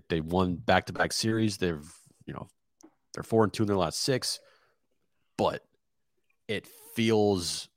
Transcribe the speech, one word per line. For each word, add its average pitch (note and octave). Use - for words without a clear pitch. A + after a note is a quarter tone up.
they E2
won F2
back-to-back F2
series. A2
They've, E2
you -
know, -
they're -
four A2
and F#2+
two A2+
in G#2
their G2+
last E2
six, -
but D#2
it G2+
feels G#2